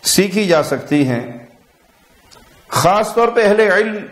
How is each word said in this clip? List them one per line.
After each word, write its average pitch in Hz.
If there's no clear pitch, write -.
सीखी 196
जा 160
सकती 143
हैं। 123
खास 214
तौर 233
पे 233
अहले 214
इल्म 214